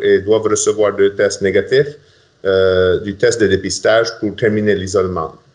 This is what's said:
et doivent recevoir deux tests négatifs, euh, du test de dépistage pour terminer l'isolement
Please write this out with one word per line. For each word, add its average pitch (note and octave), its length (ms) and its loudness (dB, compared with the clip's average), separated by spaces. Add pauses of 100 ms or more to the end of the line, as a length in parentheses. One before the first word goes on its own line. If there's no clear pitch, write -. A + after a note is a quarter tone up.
et G2+ 160 4
doivent G#2 240 0
recevoir G#2 520 0
deux G2 200 2
tests G2+ 260 -2
négatifs, G2+ 560 0 (500)
euh, F#2 540 2
du G2+ 160 -8
test A#2 240 0
de G#2+ 60 2
dépistage G2 760 0
pour G2+ 160 -6
terminer G#2+ 380 0
l'isolement F#2 600 -4 (200)